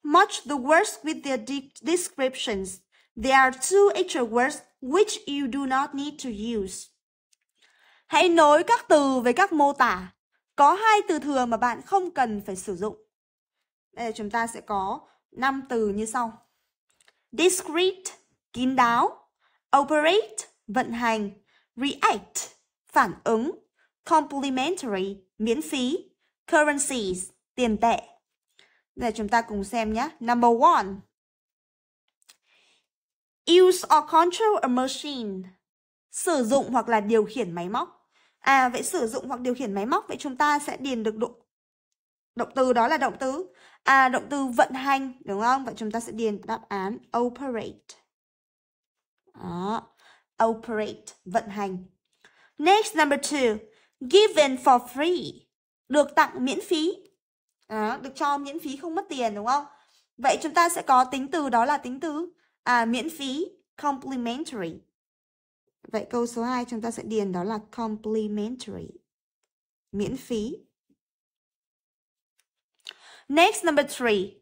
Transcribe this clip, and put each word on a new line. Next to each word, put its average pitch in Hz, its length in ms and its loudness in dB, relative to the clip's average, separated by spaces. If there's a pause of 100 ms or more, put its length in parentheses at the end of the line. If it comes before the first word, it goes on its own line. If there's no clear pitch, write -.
Match 349 300 4 (120)
the 262 100 -6
words 311 480 2
with 311 220 -6
their 262 240 -2
de-, 269 220 -8 (100)
descriptions. 254 960 -4 (460)
There 262 120 2
are 262 240 6
two 403 360 6
extra 349 280 -2
words 240 360 0 (220)
which 339 460 2
you 285 260 -4
do 277 140 -4
not 269 280 -2
need 285 200 -8 (100)
to 254 60 -8 (300)
use. 190 280 -10 (1200)
Hãy 330 220 4
nối 320 360 8
các 466 240 2
từ 277 320 4
với 240 120 2
các 359 200 2
mô 285 200 4
tả. 190 420 -2 (420)
Có 285 160 8
hai 415 360 4
từ 311 100 0
thừa 262 280 0
mà 233 100 -2
bạn 233 260 -2
không 370 280 0
cần 220 360 -2
phải 196 100 -8
sử 185 200 -10
dụng. 202 200 -6 (960)
Đây 240 140 -10
là 226 60 -6
chúng 214 180 -10
ta 233 160 -2
sẽ 226 140 -12
có 208 400 -4 (320)
năm 269 360 -4
từ 226 200 0
như 208 180 -4
sau. - 420 -6 (840)
Discreet, 349 720 0 (480)
kín 254 240 -2
đáo. 240 540 2 (480)
Operate, 311 580 2 (300)
vận 233 260 -4
hành. 226 380 -2 (460)
React, 277 600 -2 (540)
phản 196 200 2 (120)
ứng. 233 340 0 (460)
Complimentary, 269 1160 -2 (180)
miễn 233 240 -2
phí. 269 480 -4 (420)
Currencies, 277 800 0 (240)
tiền 233 260 0
tệ. 233 200 2 (960)
Đây 240 160 -4
chúng 220 160 -6
ta 233 140 2
cùng 208 220 -8
xem 220 280 -4
nhé. 240 160 -4 (120)
Number 240 300 4 (120)
one. 302 240 6 (2750)
Use 370 280 4 (100)
or 294 120 -2
control 359 520 4
a 262 60 -2
machine. 247 800 -4 (640)
Sử 302 340 0
dụng 226 280 2
hoặc 233 160 0
là 226 120 4
điều 214 240 2
khiển 208 280 -6
máy 175 160 -8
móc. 247 400 -8 (300)
À, 262 300 4
vậy 247 140 -4
sử 262 240 -2
dụng 226 220 -8
hoặc 254 120 -8
điều 247 140 -2
khiển 240 200 -6
máy 196 120 -4
móc, 349 220 -2
vậy - 120 -8
chúng 262 160 -8
ta 294 220 2
sẽ - 180 -8
điền 262 260 -6
được 214 140 -4
động, 220 260 -8 (920)
động 226 200 -6
từ 254 180 2
đó 240 160 4
là 311 80 2
động 254 240 -2
từ, 269 260 -6 (360)
à, 269 260 6
động 247 220 -2
từ 277 160 -2
vận 247 260 2
hành, 269 400 -2 (120)
đúng 196 160 -6
không? 262 240 0
Vậy 220 120 -10
chúng 214 140 -8
ta 226 100 -6
sẽ - 120 -14
điền 214 320 -4
đáp 226 240 -8
án 202 300 -6 (200)
operate. 247 680 -6 (1500)
Đó, 180 600 -8 (500)
operate, 220 600 -4 (200)
vận 190 240 -4
hành. 196 360 -8 (720)
Next, 392 380 4
number 285 240 2
two, 254 380 0 (420)
given 294 540 4
for 254 320 4
free. 320 540 -4 (480)
Được 285 280 2
tặng 277 280 2
miễn 285 220 -2
phí. 330 300 0 (720)
Đó, 214 280 -4
được 262 180 -14
cho 285 240 0
miễn 285 220 -8
phí 269 160 -8
không 320 180 -10
mất 392 140 -4
tiền, 247 260 -4
đúng 208 120 -6
không? 277 180 0 (520)
Vậy 214 260 2
chúng 294 120 -6
ta 339 140 4
sẽ 339 140 -4
có 254 220 4
tính 269 260 -6
từ 302 180 -2
đó 233 160 2
là 285 140 0
tính 254 220 -10
từ, 330 320 -8 (300)
à, 240 220 2
miễn 254 260 -2
phí, 277 360 -6 (300)
complimentary. 254 1040 -6 (1120)
Vậy 214 180 -6
câu 240 160 -2
số 240 160 -8
hai 247 220 -4
chúng 233 180 -8
ta 233 80 -6
sẽ - 120 -12
điền 208 300 -2
đó 180 120 -4
là 214 140 -6 (120)
complimentary. 214 1160 -6 (1040)
Miễn 208 240 -4
phí. 247 400 -6 (2750)
Next, 349 360 4
number 294 220 2 (100)
three. 208 340 0 (100)